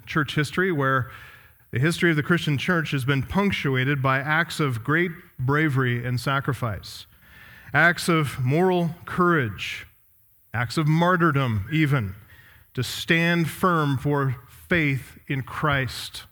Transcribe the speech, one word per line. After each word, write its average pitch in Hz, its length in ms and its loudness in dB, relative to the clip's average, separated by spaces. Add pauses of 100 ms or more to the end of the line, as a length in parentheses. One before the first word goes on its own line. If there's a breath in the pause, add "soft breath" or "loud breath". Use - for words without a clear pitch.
church - 300 -2
history 180 360 0
where 135 400 0 (600 loud breath)
the - 80 -2
history 170 320 2
of 160 40 2
the 147 80 0
Christian 160 340 0
church 165 340 -2
has 139 120 -2
been 135 200 0
punctuated 143 800 0
by 131 180 2
acts 156 420 -2
of 123 240 -2
great 170 260 0 (260)
bravery 131 680 0
and 123 120 -2
sacrifice, 127 920 -4 (680 loud breath)
acts 165 340 4
of 160 320 0
moral 170 520 2 (120)
courage, 156 840 0 (680)
acts 117 220 -2
of 160 100 0
martyrdom 156 840 2
even, 139 420 0 (640 loud breath)
to 127 80 -4
stand 170 680 0
firm 156 480 0
for 139 380 0 (340)
faith 151 480 0 (100)
in 135 140 -4
Christ. - 920 -4